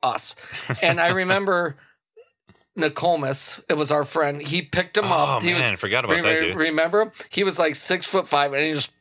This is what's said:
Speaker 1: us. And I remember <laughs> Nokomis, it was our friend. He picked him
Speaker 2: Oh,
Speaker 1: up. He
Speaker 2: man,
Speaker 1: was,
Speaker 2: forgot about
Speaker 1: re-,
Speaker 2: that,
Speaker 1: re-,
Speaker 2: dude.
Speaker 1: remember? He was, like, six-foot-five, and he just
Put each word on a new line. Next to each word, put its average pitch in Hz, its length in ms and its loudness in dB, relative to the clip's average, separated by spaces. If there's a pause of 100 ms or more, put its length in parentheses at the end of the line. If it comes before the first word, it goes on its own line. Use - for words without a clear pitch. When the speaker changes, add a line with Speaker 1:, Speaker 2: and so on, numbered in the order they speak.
Speaker 1:
us. 123 320 -2 (460)
And 175 180 2
I 170 80 4
remember 185 680 0 (500)
<laughs> - 480 -20
Nokomis, 151 840 -2 (100)
it 165 60 4
was 147 160 0
our 147 120 2
friend. 143 380 -2
He 151 200 -2
picked 180 360 -2
him 208 80 2
Speaker 2:
Oh, 143 320 2
Speaker 1:
up. 110 60 -2
He 175 100 2
Speaker 2:
man, 127 200 2
Speaker 1:
was, 90 60 -6
Speaker 2:
forgot 123 260 0
about 110 100 2
Speaker 1:
re-, 170 60 0
Speaker 2:
that, 160 200 2
Speaker 1:
re-, 165 60 0
Speaker 2:
dude. 185 100 -2
Speaker 1:
remember? 165 540 0 (180)
He - 140 -2
was, 185 160 -2
like, 156 160 2
six-foot-five, 156 800 0
and 139 120 0
he 156 80 -2
just 143 280 -2